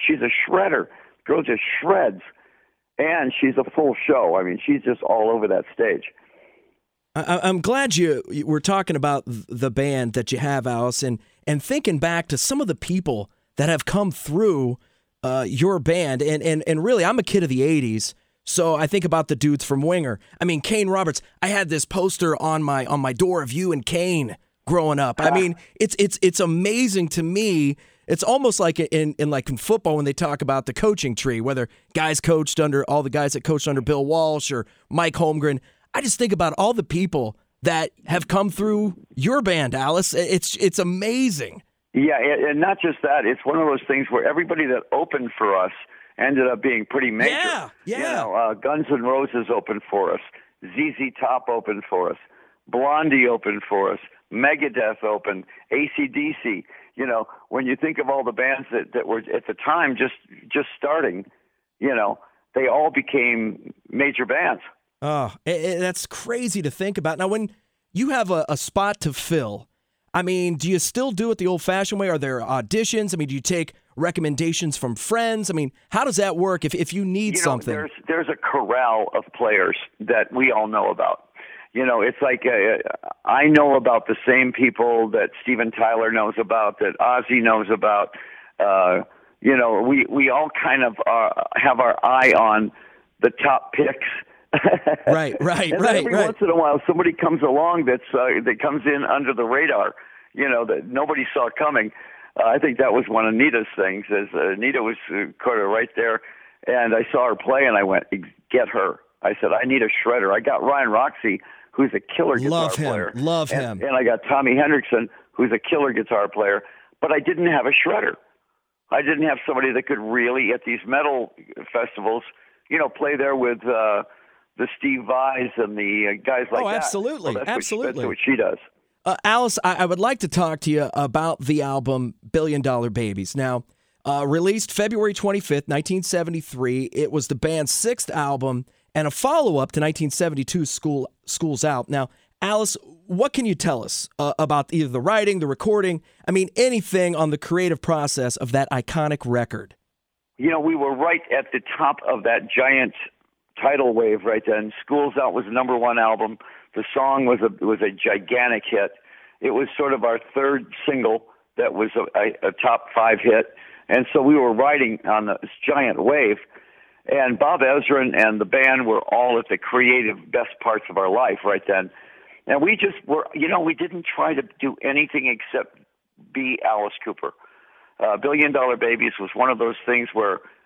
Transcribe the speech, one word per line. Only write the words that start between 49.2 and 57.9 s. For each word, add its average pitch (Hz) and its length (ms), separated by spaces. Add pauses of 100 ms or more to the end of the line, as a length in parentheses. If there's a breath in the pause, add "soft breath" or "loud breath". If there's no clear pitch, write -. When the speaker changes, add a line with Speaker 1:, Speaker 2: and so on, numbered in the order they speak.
Speaker 1:
opened 107 260 (100)
for 95 220
us. 87 80 (420 loud breath)
Z 135 360
Z 131 200
Top 127 300
opened 110 400
for 90 220
us. 87 80 (500 soft breath)
Blondie 139 580
opened 104 420
for 98 240
us. 95 60 (340 soft breath)
Megadeth 123 720
opened. 101 400 (280 loud breath)
A 143 240
C 143 100
D 143 360
C. 98 220 (320 loud breath)
You 131 100
know, 113 200 (220 loud breath)
when 131 180
you 127 100
think 156 220